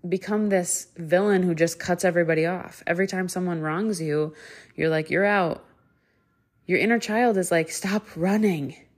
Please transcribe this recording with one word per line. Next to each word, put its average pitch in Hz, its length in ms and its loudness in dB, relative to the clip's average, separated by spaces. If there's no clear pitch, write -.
become 208 400 -2
this 185 480 -2
villain 180 480 2
who 175 100 2
just 165 240 0
cuts 175 280 -2
everybody 165 400 2
off. 180 420 -6
Every 175 180 0
time 185 220 -4
someone 175 320 -4
wrongs 170 400 -2
you, 151 340 -2
you're 160 100 0
like, 156 220 0
"You're 190 160 2
out." 196 400 0
Your 180 120 2
inner 226 200 2
child 220 360 2
is 180 160 0
like, 165 180 2
"Stop 208 360 -4
running. 180 600 0